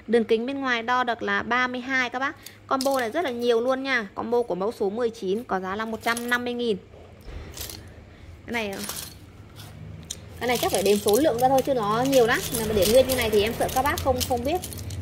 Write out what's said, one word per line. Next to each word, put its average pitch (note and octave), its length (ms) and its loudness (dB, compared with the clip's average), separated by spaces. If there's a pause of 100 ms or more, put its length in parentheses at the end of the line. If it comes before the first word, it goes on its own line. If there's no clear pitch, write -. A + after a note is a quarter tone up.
đường A3+ 180 4
kính A3+ 220 2
bên C#4 140 -4
ngoài B3 220 0
đo B3 220 2
được A3+ 180 -2
là G3+ 200 0
ba A#3+ 240 2
mươi B3 140 -4
hai B3+ 300 0
các B3+ 80 -6
bác. C#4 180 -4 (300)
Combo C4+ 340 2
này A3+ 100 -2
rất D#4 140 -2
là C#4+ 60 -2
nhiều A#3+ 300 2
luôn C4 220 0
nha. B3+ 320 0
Combo A3+ 280 0
của G3+ 120 -4
mẫu F#3+ 180 -2
số G#3 180 -2
mười A#3 200 -2
chín G#3 340 -4
có F#3+ 160 -2
giá F#3+ 160 -6
là A3 80 -4
một A3 180 -8
trăm A#3 280 -2
năm B3 140 0
mươi B3 100 -4
nghìn. A#3+ 220 0 (1700)
Cái - 60 -10
này, A3 220 -4 (1700)
cái A#3 80 -4
này B3 100 2
chắc F#4+ 140 0
phải G3 100 2
đếm G3+ 160 6
số G#3 240 4
lượng C4 160 4
ra B3 100 6
thôi C4 180 4
chứ C#4+ 80 2
nó A3+ 360 0
nhiều B3+ 160 6
lắm. C4 140 2 (180)
Mà A3+ 60 -2 (100)
để F#3+ 180 4
nguyên B3+ 160 8
như C4 80 2
này A#3 140 0
thì G#3 120 4
em A3 160 0
sợ - 160 0
các B3+ 80 2
bác D4 220 0
không, C4 120 2 (120)
không A#3+ 160 -2
biết. D#4+ 160 -2 (420)